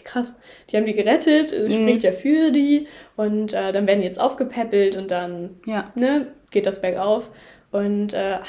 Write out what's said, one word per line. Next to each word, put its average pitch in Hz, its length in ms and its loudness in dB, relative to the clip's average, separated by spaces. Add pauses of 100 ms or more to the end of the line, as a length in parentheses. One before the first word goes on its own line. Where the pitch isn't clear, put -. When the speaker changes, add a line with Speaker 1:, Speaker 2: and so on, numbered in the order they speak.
Speaker 1:
krass, 240 300 -6 (340)
die - 80 -2
haben 214 80 2
die 214 80 -2
gerettet, 302 580 2
es 214 260 0
Speaker 2:
Mhm. 220 40 2
Speaker 1:
spricht 226 220 2
ja 185 100 4
für 302 380 2
die 294 360 2 (300)
und, 214 360 -2
äh, 190 200 -2
dann 202 140 0
werden 202 120 4
die 185 80 0
jetzt - 140 -6
aufgepäppelt 220 760 0
und 190 160 -6
dann, 175 380 -4 (160)
Speaker 2:
Ja. 214 300 -6
Speaker 1:
ne, 262 320 0 (220)
geht 202 160 0
das 190 160 -4
bergauf. 202 480 -2 (440)
Und, 208 400 -2
äh, 196 240 -2 (120)